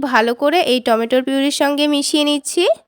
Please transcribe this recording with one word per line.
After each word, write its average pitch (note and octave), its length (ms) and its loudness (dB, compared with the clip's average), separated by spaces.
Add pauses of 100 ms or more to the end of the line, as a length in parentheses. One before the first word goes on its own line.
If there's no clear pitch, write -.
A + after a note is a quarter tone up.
ভালো A#3 320 2
করে D4 280 0
এই B3+ 180 0
টমেটোর A#3 420 0
পিউরির C4+ 360 -2
সঙ্গে C#4+ 280 0
মিশিয়ে D4 360 0
নিচ্ছি। D4 400 -2 (240)